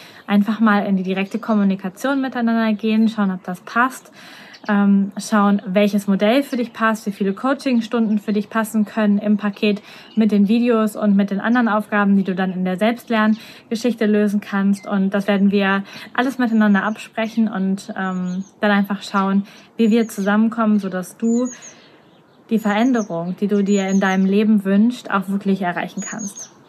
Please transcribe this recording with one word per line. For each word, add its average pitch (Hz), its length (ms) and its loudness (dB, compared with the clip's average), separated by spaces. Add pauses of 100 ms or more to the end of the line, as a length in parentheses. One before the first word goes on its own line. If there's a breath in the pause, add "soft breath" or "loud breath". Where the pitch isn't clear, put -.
(280 loud breath)
einfach 208 320 2
mal 208 260 2
in 202 100 0
die 185 60 0
direkte 190 380 -4
Kommunikation 208 800 -2
miteinander 233 520 0
gehen, 220 360 2
schauen, 202 220 0
ob 185 120 -8
das 180 180 -8
passt, - 500 -2 (580 loud breath)
ähm, 202 480 4
schauen, 202 480 2
welches 208 400 0
Modell 208 380 2
für 269 120 -6
dich 233 160 -4
passt, 220 360 -2
wie 202 40 -6
viele 196 220 -4
Coachingstunden 233 840 -2
für - 120 -6
dich 208 160 -2
passen 220 380 -2
können 202 320 0
im 208 200 0
Paket 202 440 -2 (340 loud breath)
mit 214 160 2
den 202 160 4
Videos 226 480 2
und 208 200 2
mit 202 160 2
den 190 100 -4
anderen 233 260 2
Aufgaben, 208 480 2
die 190 80 2
du 185 120 -2
dann 185 180 -2
in 185 100 -4
der 185 140 -2
Selbstlerngeschichte 226 1300 -2
lösen 208 340 2
kannst. 202 480 -2
Und 196 280 0
das 202 120 -2
werden 202 220 4
wir 196 340 0 (300 loud breath)
alles 254 240 -2
miteinander 214 460 2
absprechen 220 640 -4
und, 190 500 -4
ähm, 185 460 -6 (160)
dann 208 120 0
einfach 202 300 0
schauen, 196 440 0 (320 loud breath)
wie 226 120 4
wir 226 180 2
zusammenkommen, 214 720 0
sodass 185 400 -6
du 233 320 0 (1000 loud breath)
die 220 80 2
Veränderung, 208 800 -2
die 208 80 -2
du 202 160 0
dir 190 240 2
in 196 120 2
deinem 190 260 2
Leben 208 380 2
wünschst, 208 460 2
auch 190 180 -2
wirklich 196 360 -2
erreichen 175 440 -6
kannst. - 440 -12 (180)